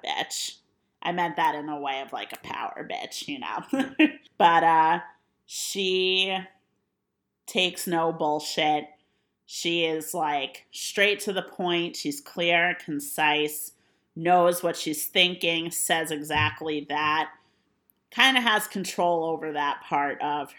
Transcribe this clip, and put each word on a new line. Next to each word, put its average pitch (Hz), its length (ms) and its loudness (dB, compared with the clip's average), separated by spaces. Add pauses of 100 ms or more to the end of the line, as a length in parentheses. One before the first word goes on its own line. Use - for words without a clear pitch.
bitch. - 520 -6 (460)
I 175 100 -4
meant 170 240 -2
that 160 180 2
in 147 140 -8
a 147 120 -6
way 139 200 -4
of, 131 120 -12
like, 110 200 -8
a - 60 -14
power - 520 -10
bitch, - 380 -10
you 143 100 -8
know? 123 680 0 (100)
<laughs> - 200 -14
But, 170 260 6
uh, 165 360 6 (460)
she 185 920 0 (1120)
takes 180 360 0
no 165 260 2
bullshit. 151 720 0 (600)
She 170 400 -2
is, 160 300 -2
like, 147 560 -4
straight 202 500 0
to 208 120 -4
the 185 100 -2
point. 175 540 -2
She's 143 240 -6
clear, 170 580 2
concise, 151 920 -2 (420)
knows 175 480 4
what 170 140 -2
she's - 300 -4
thinking, 170 640 2
says 165 400 0
exactly 151 760 -2
that. 151 420 0 (800)
Kinda 262 300 4
has 214 280 2
control 175 560 0
over 156 280 -4
that 143 300 -2
part 143 400 -2
of 147 360 -4